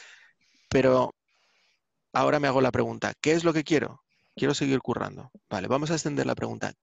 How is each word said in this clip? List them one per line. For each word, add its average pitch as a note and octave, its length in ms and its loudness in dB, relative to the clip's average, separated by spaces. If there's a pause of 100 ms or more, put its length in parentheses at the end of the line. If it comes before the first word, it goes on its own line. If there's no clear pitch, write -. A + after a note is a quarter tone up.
(680)
pero B2+ 460 2 (960)
ahora C3+ 280 2
me C#3+ 80 2
hago C3+ 120 2
la B2+ 120 2
pregunta, A#2 480 -2
"¿qué D3+ 120 2
es E3+ 120 2
lo E3+ 80 4
que D#3 120 0
quiero?". B2 380 0 (340)
Quiero C#3 180 0
seguir C3+ 260 0
currando. G2 500 -6 (200)
Vale, G2 180 -4
vamos C#3+ 220 -2
a E3+ 40 -2
extender C#3+ 320 -2
la B2 80 0
pregunta, A2+ 380 -6 (100)